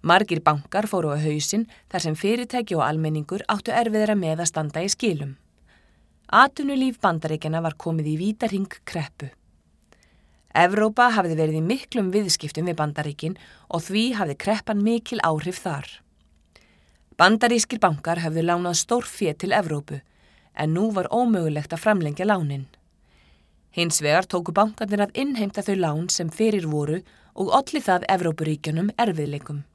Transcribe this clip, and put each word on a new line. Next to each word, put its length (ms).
Margir 400
bankar 480
fóru 240
á 20
hausinn 480
þar 160
sem 120
fyrirtæki 600
og 80
almenningur 640
áttu 240
erfiðara 480
með 240
að 80
standa 320
í 80
skilum. 460
Atvinnulíf 720
Bandaríkjanna 640
var 160
komið 320
í 80
vítahring 480
kreppu. 480
Evrópa 560
hafði 240
verið 220
í 60
miklum 480
viðskiptum 540
við 120
Bandaríkin 580
og 160
því 180
hafði 260
kreppan 400
mikil 400
áhrif 400
þar. 240
Bandarískir 680
bankar 400
höfðu 220
lánað 360
stórfé 560
til 160
Evrópu, 480
en 160
nú 200
var 200
ómögulegt 600
að 120
framlengja 400
lánin. 420
Hins 240
vegar 240
tóku 280
bankarnir 520
að 160
innheimta 400
þau 160
lán 320
sem 240
fyrir 320
voru 360
og 160
olli 300
það 320
Evrópuríkjunum 840
erfiðleikum. 680